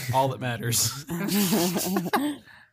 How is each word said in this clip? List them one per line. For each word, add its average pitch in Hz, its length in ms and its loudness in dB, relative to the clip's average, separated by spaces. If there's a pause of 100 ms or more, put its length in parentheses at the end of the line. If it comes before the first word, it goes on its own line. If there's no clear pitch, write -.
(140)
all 135 160 4
that 127 120 -4
matters. 120 680 -2
<laughs> 185 1300 0 (320)